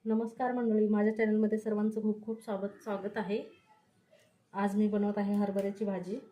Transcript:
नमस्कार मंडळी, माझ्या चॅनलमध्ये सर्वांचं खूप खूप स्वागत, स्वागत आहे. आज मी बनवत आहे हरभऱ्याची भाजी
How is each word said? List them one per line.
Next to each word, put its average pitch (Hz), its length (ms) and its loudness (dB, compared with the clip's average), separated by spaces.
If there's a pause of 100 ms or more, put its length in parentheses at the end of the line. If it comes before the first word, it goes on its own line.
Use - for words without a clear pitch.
नमस्कार 226 460 0
मंडळी, 220 360 4
माझ्या 214 260 4
चॅनलमध्ये 214 440 2
सर्वांचं 214 440 -2
खूप 214 240 -2
खूप 226 180 -6
स्वागत, 202 400 -6
स्वागत 202 340 -6
आहे. 202 200 -2 (1160)
आज 196 220 0
मी 214 120 4
बनवत 208 300 0
आहे 202 180 0
हरभऱ्याची 202 500 0
भाजी 190 300 -4 (160)